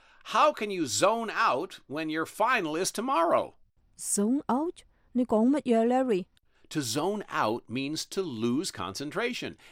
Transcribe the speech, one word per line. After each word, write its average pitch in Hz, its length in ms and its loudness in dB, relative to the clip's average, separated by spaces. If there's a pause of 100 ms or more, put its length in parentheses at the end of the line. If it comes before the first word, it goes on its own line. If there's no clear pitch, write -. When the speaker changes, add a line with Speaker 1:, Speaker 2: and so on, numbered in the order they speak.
(320)
Speaker 1:
how 294 220 4
can 214 160 -6
you 175 160 -2
zone 190 440 2
out 160 560 0
when 156 220 -6
your 156 160 -2
final 190 580 0
is 180 80 -2
tomorrow? 269 680 0 (420)
Speaker 2:
Zone 226 500 0
out？ 294 360 -2 (280)
你 247 140 0
講 226 240 4
乜 285 140 2
嘢， 226 220 4
Larry？ 247 380 2 (460)
Speaker 1:
To 156 100 -2
zone 147 500 -2
out 120 380 0
means 139 400 -4
to 196 140 -4
lose 127 480 -2
concentration 143 880 -6 (160)